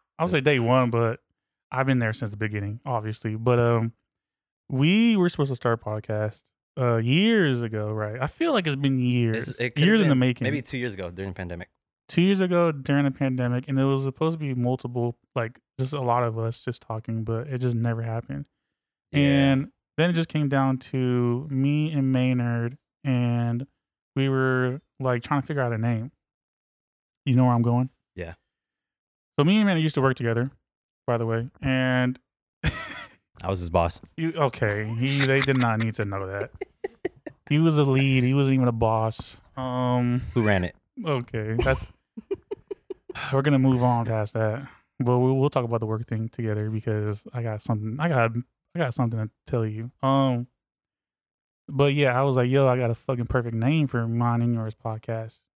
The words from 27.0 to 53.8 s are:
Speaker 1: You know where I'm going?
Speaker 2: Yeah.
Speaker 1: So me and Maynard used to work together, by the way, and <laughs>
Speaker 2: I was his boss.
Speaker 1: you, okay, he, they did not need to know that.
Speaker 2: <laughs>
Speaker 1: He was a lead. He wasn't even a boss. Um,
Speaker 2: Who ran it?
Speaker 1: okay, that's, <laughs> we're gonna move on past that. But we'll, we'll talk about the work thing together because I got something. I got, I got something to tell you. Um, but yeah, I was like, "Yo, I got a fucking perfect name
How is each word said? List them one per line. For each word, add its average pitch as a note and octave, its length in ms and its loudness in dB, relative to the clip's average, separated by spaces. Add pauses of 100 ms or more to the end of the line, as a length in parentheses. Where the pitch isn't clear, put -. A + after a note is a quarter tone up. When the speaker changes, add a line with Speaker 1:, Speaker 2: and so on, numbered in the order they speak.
Speaker 1:
You B2+ 120 4
know B2+ 100 6
where B2 80 4
I'm A#2+ 80 2
going? A#2+ 280 2 (260)
Speaker 2:
Yeah. E2 180 -10 (1040)
Speaker 1:
So D3 60 4
me F#3 140 4
and G#3+ 80 4
Maynard F3 160 2
used D#3 120 0
to C#3+ 80 2
work C3 140 2
together, A#2 340 0 (560)
by A#2+ 100 0
the A2+ 100 -2
way, A2+ 220 -2 (140)
and B2+ 560 0 (240)
<laughs> - 220 -18
Speaker 2:
I - 840 -10
was F#2+ 120 -2
his F2 100 -6
boss. E2+ 300 0 (160)
Speaker 1:
you, E3 200 -4
okay, A2 480 -2 (140)
he, C3+ 260 0
they C3+ 180 2
did C3+ 160 2
not A#2 200 2
need A2+ 160 -2
to A2 100 -4
know G2 220 -6
that. G2+ 300 -8
Speaker 2:
<laughs> - 40 -20 (880)
Speaker 1:
He D3 100 2
was D#3 200 4
a D3 60 6
lead. C3+ 380 4
He B2+ 100 2
wasn't C#3 220 4
even B2+ 140 4
a A#2+ 40 2
boss. A2+ 680 -2 (160)
Um, B2 680 0 (120)
Speaker 2:
Who A#2+ 100 2
ran G2+ 180 4
it? F2 140 -6 (280)
Speaker 1:
okay, A#2+ 500 -4
that's, C3 380 0 (600)
<laughs> - 800 -12
we're C3+ 100 2
gonna C#3+ 160 4
move B2+ 240 4
on A#2+ 240 2
past A2 280 -4
that. A2 340 -2 (320)
But B2 180 4
we'll, B2+ 180 4
we'll C3+ 140 2
talk B2+ 140 0
about A#2 160 -2
the A2+ 60 -4
work A2 200 -4
thing A2 220 -4
together G#2+ 420 -4
because G#2+ 640 -4
I B2 80 -6
got A2 180 -6
something. A2 380 -4
I D#3+ 100 -2
got, A#2+ 220 2 (460)
I - 20 -4
got C3+ 160 -2
something A#2 240 -2
to G#2+ 100 -4 (200)
tell A#2 180 -2
you. A2 240 -8 (100)
Um, C3+ 460 0 (1200)
but C#3 240 2
yeah, C#3 240 4
I C3 60 4
was C#3 140 2
like, B2 120 2
"Yo, C3+ 200 4
I B2 80 4
got B2 160 0
a - 20 0
fucking A#2+ 320 -4
perfect A#2 300 -2
name C#3 320 2